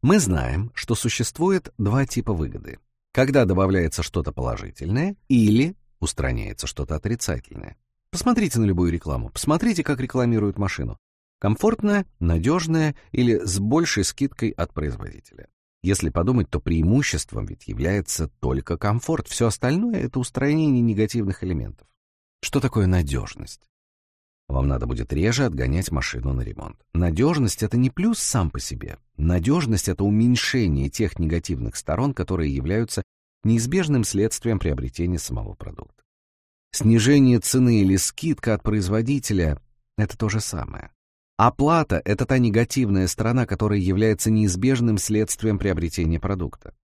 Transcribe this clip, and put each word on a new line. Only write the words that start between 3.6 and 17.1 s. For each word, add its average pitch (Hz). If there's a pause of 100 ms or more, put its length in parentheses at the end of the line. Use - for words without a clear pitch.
что-то 71
положительное 82 (120)
или 123 (240)
устраняется 57
что-то -
отрицательное. - (320)
Посмотрите 214
на 110
любую 87
рекламу. 69
Посмотрите, 170
как 131
рекламируют 117
машину. 69 (400)
Комфортная, 202 (140)
надёжная 151 (160)
или 120
с 98
большей 113
скидкой -
от -
производителя. 60 (360)
Если 92
подумать, 101
то -
преимуществом 82